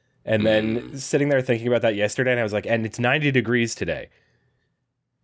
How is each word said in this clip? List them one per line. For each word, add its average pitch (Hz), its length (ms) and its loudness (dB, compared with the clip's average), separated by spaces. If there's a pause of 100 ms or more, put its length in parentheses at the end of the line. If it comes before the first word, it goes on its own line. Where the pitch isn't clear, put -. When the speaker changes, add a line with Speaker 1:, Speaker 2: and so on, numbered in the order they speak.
(240)
Speaker 1:
And 110 200 0
then 110 360 2
Speaker 2:
Mm. 127 180 -12
Speaker 1:
sitting 143 300 0
there 135 140 2
thinking 120 260 -2
about 120 140 2
that 113 120 2
yesterday, 104 380 0
and 123 80 0
I - 40 0
was 101 80 -4
like, 104 140 -4
"And 113 180 0
it's 110 140 -8
ninety 139 320 0
degrees 117 460 0
today." - 320 -6 (1160)